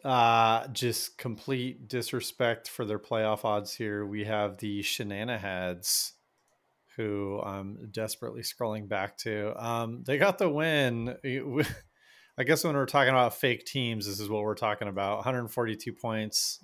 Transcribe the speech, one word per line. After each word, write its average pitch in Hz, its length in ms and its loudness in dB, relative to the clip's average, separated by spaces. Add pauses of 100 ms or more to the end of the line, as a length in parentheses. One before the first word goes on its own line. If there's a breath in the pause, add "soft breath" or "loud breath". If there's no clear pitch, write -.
uh, 117 640 6
just 120 500 -2
complete 123 720 -6
disrespect 120 840 -2
for 120 160 -4
their 104 140 -2
playoff 107 440 0
odds 104 300 0
here. 104 320 -4
We 104 200 -4
have 104 340 0
the 101 220 -4
Shenanahads, 98 1300 -4 (840)
who 101 480 -2
I'm 101 480 -8
desperately 113 500 -6
scrolling 107 460 -6
back 98 320 -2
to. 107 380 -4
Um, 117 480 -4
they 135 140 0
got 190 180 4
the 190 100 2
win. 143 760 2
It 135 160 -2
w-, 143 300 0
<laughs> - 680 -18
I 135 60 0
guess 151 200 4
when 156 120 2
we're 139 100 2
talking 135 240 6
about 123 300 6
fake 123 260 2
teams, 113 400 -2
this 101 140 -4
is 104 100 -6
what 107 140 0
we're 107 120 -2
talking 104 320 0
about. 98 360 -2
Hundred 123 260 -2
forty-two 113 440 -2
points. 110 720 -2